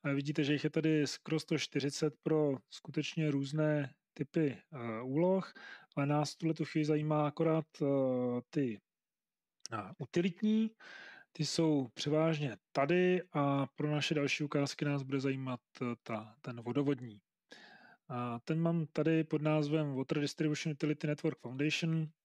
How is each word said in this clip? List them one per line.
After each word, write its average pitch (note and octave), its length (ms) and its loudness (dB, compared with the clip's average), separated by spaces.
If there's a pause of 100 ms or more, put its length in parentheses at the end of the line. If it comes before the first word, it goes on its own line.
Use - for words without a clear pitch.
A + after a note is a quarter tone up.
Eh, C#3 100 0
vidíte, C#3+ 300 0
že C#3+ 100 2
jich C#3+ 100 0
je D3+ 60 0
tady D#3 380 2
skoro - 320 -4
sto D#3 180 -2
čtyřicet C#3+ 560 -2 (100)
pro D3 340 2 (120)
skutečně D3+ 640 -2
různé C#3+ 640 0 (200)
typy, C#3+ 440 0 (160)
eh, A#2 280 -6
úloh, E3+ 520 2 (420)
ale C#3 100 0
nás D3 280 2
v - 40 -18
tuhletu D#3 280 0
chvíli D#3 200 0
zajímá D3+ 420 2
akorát, D#3+ 380 2 (160)
eh, D3 40 2 (640)
ty, B2 320 -2 (920)
eh, G#2+ 240 -8
utilitní. G#3+ 760 0 (600)
Ty D3+ 140 -4
jsou D3+ 480 0
převážně D3 640 0 (140)
tady F3+ 520 4 (100)
a C#3 320 2
pro D3 260 -4
naše D3 220 0
další C#3+ 300 0
ukázky C#3+ 420 0
nás C#3+ 180 0
bude C3+ 160 -2
zajímat, C3 400 -2 (220)
eh, B2+ 40 -2 (180)
ta, A2 380 -8
ten A#2+ 200 -10
vodovodní. B2 600 -2 (880)
A B2 320 -6
ten D#3+ 220 -2
mám E3+ 240 2
tady D#3+ 380 2
pod D3+ 180 0
názvem D3+ 540 2
Water C3+ 240 -2
Distribution D3+ 520 -2
Utility D3+ 360 -2
Network D3 320 -2
Foundation. D#3 680 0 (180)